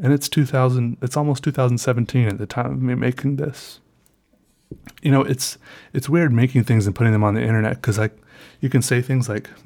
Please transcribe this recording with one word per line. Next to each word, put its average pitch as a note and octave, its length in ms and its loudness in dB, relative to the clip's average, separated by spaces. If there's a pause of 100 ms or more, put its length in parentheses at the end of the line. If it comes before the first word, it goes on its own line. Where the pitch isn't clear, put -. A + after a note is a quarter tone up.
And C#3 100 4
it's C#3+ 160 0
two D3 180 0
thousand, B2+ 560 0
it's B2+ 140 -4
almost D3 280 -2
two D3 80 -2
thousand B2 260 0
seventeen A#2+ 480 0
at G#2 120 -2
the G#2 80 -8
time B2+ 260 -4
of C3 100 -4
me B2 120 0
making B2+ 420 -2
this. - 440 -8 (1200)
You D#3 80 2
know, C#3 120 6
it's, - 360 -4 (340)
it's - 160 -4
weird D#3+ 240 2
making A#2+ 320 4
things A2+ 220 2
and G2+ 100 -2
putting A#2 160 2
them G#2+ 100 2
on G#2 120 2
the A2+ 80 -2
internet A2+ 400 0
'cause, G#2+ 160 0
like, A2 180 -2 (440)
you C#3 80 -2
can B2+ 120 2
say A#2+ 220 0
things B2+ 260 -2
like, G#2+ 220 -6 (160)